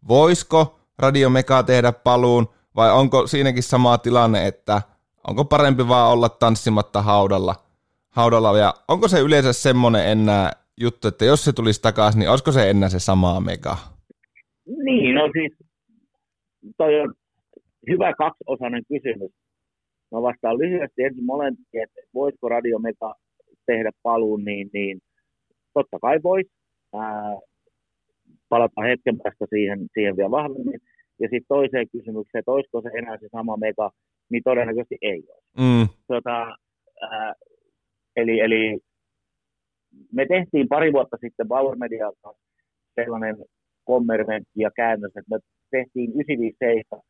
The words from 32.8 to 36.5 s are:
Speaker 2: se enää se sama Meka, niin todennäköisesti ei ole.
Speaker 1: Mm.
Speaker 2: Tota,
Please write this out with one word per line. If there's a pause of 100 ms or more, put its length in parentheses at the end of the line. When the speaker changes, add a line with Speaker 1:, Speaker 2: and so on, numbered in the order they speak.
Speaker 2:
se
enää
se
sama
Meka, (400)
niin
todennäköisesti
ei
ole. (160)
Speaker 1:
Mm. (180)
Speaker 2:
Tota, (540)